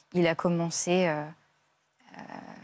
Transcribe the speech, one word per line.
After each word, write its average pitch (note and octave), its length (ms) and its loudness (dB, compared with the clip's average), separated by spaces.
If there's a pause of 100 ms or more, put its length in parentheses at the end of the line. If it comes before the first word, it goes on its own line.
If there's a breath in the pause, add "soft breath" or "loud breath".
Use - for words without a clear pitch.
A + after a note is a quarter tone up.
(120 soft breath)
il F3 140 4
a E3 80 4
commencé, F3 720 2
euh, D3+ 160 0
euh, - 1000 -20 (420)